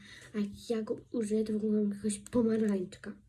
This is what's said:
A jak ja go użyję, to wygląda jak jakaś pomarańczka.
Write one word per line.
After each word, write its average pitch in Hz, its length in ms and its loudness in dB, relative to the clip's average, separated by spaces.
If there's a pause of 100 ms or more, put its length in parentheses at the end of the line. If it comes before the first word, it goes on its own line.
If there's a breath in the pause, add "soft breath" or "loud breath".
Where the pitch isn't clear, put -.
(340 loud breath)
A 214 40 -2
jak 202 320 -4
ja 220 120 0
go - 140 -4 (160)
użyję, 220 320 2
to 220 80 -2
wygląda 214 280 2
jak 202 240 0
jakaś 208 140 0
pomarańczka. 220 960 2 (160)